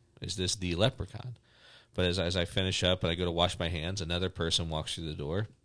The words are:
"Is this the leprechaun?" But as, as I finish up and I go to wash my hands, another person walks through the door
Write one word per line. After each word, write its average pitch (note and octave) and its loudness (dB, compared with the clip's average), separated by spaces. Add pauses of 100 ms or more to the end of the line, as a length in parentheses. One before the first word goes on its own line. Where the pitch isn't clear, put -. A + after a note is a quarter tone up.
(220)
"Is F#2 -6
this F2+ 2
the F2+ 0
leprechaun?" A2 0 (580)
But F2+ 2
as, F2 2
as F2 0
I F2 2
finish F#2+ 0
up F2+ 4
and E2 2
I E2+ 0
go F2+ -2
to F2 0
wash E2+ 2
my F2 0
hands, F2 -4
another F2 -2
person E2 0
walks D#2 -4
through E2 -6
the D2+ -6
door E2 -2 (160)